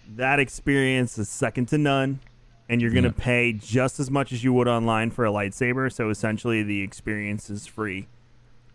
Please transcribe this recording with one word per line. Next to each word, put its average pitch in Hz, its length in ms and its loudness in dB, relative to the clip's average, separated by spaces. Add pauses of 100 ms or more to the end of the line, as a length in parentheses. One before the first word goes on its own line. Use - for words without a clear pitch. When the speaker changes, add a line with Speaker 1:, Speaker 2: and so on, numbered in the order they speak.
(160)
Speaker 1:
That 135 240 2
experience 131 800 0
is 104 100 -2
second 123 420 -2
to 151 100 2
none, 139 400 2 (500)
and 117 120 2
you're 117 100 2
gonna 123 160 4
Speaker 2:
Yeah. 113 60 0 (100)
Speaker 1:
pay 120 300 2
just 123 460 0
as 131 120 -4
much 139 200 0
as 120 120 -4
you 127 100 4
would 123 140 4
online 113 420 2
for 117 160 0
a 104 60 2
lightsaber, 123 600 0
so 110 200 -2
essentially 110 500 0
the 104 200 -2
experience 104 680 -6
is 104 160 -10
free, 98 400 -8 (680)